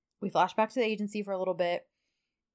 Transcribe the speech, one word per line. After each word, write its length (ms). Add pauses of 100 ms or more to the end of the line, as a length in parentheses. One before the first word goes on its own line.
(220)
we 80
flash 240
back 160
to 100
the 60
agency 380
for 80
a 80
little 140
bit 340 (680)